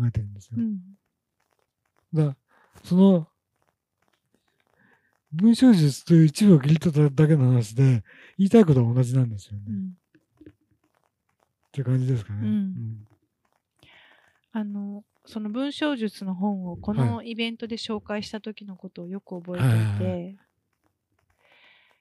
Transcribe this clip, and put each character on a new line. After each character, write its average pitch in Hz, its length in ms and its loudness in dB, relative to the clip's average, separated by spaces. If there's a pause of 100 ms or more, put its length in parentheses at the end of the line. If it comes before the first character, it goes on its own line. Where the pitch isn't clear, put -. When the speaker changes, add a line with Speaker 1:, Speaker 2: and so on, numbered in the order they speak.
Speaker 1:
え 120 40 0
て 113 100 -4
る 101 60 -8
ん 101 60 -14
で 101 80 -18
す - 60 -20
よ。 113 100 -10
Speaker 2:
う 240 60 -4
ん。 214 180 -6 (1300)
Speaker 1:
だ-、 147 220 0 (480)
そ 175 100 -4
の、 185 340 4 (2000)
文 202 220 4
章 254 200 6
術 147 320 2
と 170 80 4
い 165 80 10
う - 20 8
一 160 220 2
部 196 80 10
を 147 60 6
切 139 100 0
り 160 80 4
取 175 120 -2
っ 147 200 2
た - 0 -
だ 147 180 2
け 160 80 4
の 131 100 2
話 117 300 0
で、 131 260 2 (360)
言 196 80 2
い 185 40 0
た 233 100 8
い 214 40 8
こ 160 80 2
と 127 140 4
は 117 80 -2
同 127 80 2
じ 120 120 -2
な 131 100 2
ん 120 40 -4
で 107 100 -10
す 98 100 -20
よ 104 100 -14
ね。 101 100 -16
Speaker 2:
う 104 40 -8
ん。 104 200 -8 (560)
Speaker 1:
っ - 20 -20 (1200)
て - 100 -10
い - 20 -4
う - 20 -4
感 127 140 0
じ 127 80 -2
で 131 100 -2
す 110 80 -6
か 104 80 -12
ね。 101 80 -8
Speaker 2:
う 107 40 -6
ん。 - 20 -2
Speaker 1:
う 107 40 -2
ん。 120 560 -6 (1500)
Speaker 2:
あ 220 120 -6
の、 202 400 -12 (220)
そ - 140 -12
の 214 100 -10
文 269 220 -6
章 294 240 -4
術 220 280 -8
の 190 100 -6
本 185 380 -6
を 170 60 -14
こ 208 160 -6
の 226 280 -2
イ 233 120 -14
ベ 233 160 -6
ン 226 80 -12
ト 233 80 -12
で 226 100 -10
紹 214 240 -10
介 208 220 -8
し - 80 -14
た 214 100 -12
時 208 240 -16
の 196 120 -18
こ 190 120 -18
と 180 140 -18
を 175 60 -14
よ 190 120 -12
く - 180 -16
覚 175 200 -12
え - 20 -4
て 135 60 0
い - 20 2
て、 117 60 2
Speaker 1:
は 110 40 0
い。 110 60 -2
は - 20 -4
い 101 140 -4
は 180 80 -4
い 180 160 -6
は 185 60 -16
い。 196 80 -20 (1600)